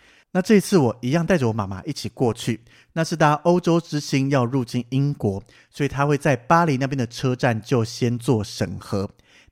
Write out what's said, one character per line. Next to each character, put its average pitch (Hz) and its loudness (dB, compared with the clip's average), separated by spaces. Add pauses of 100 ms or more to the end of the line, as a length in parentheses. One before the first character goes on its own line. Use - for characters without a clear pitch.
(320)
那 180 0
这 214 6
一 190 6
次 - 2
我 123 2
一 123 -4
样 170 2
带 180 2
着 127 2
我 110 0
妈 107 -4
妈 95 -10
一 147 -8
起 - -10
过 117 0
去， - -6 (320)
那 165 -4
是 160 -4
搭 151 4 (120)
欧 175 4
洲 170 2
之 147 -6
星 139 -2
要 135 2
入 127 -2
境 120 -6
英 139 0
国， 98 -4 (280)
所 - -4
以 - -4
他 139 -2
会 147 2
在 139 2
巴 170 2
黎 139 0
那 135 -2
边 135 -4
的 117 -2
车 127 -4
站 120 0
就 120 0
先 120 -2
做 113 0
审 95 -6
核。 101 -6 (440)